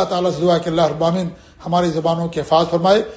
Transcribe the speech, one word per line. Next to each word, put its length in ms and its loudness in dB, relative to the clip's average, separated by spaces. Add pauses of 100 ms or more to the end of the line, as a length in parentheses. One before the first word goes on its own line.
تعالیٰ 220 0
سے 100 -4
دعا 180 2
کہ 100 -4
اللہ 140 0
رب 220 0
العالمین 240 0 (380)
ہماری 240 0
زبانوں 380 -2
کی 120 -4
حفاظ 300 2
فرمائے، 320 2 (140)